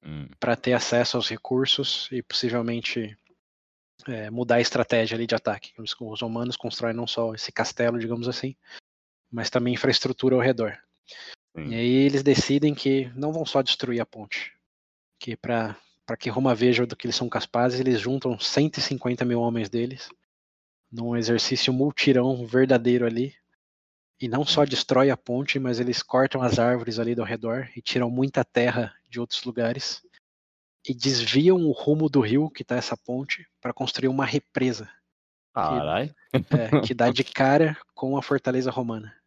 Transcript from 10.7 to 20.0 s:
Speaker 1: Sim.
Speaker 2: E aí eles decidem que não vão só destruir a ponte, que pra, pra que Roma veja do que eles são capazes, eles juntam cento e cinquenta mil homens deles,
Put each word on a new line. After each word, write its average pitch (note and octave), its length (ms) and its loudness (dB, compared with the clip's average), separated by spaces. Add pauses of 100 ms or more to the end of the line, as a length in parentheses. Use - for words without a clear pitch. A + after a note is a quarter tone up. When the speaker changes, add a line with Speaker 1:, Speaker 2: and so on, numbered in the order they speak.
Speaker 1:
Sim. D#2 140 -8
Speaker 2:
E A2+ 40 -4
aí A#2+ 180 2 (140)
eles C#3 160 2
decidem C#3+ 540 4
que C3+ 400 0
não D3 160 -4
vão D#3+ 120 -2
só - 160 0
destruir B2 400 -2
a A2 60 -2
ponte, - 460 -12 (680)
que A2+ 180 -10
pra, A2+ 380 -4 (320)
pra A#2 100 -6
que - 140 -6
Roma B2+ 240 2
veja B2 320 4
do A2+ 80 -8
que - 140 -6
eles A#2 80 -2
são A#2+ 120 -2
capazes, B2 520 0
eles B2+ 200 2
juntam B2 380 -2
cento D3 400 0
e - 20 -4
cinquenta B2 440 -2
mil A#2+ 160 2
homens A#2 280 -2
deles, B2 400 -6 (840)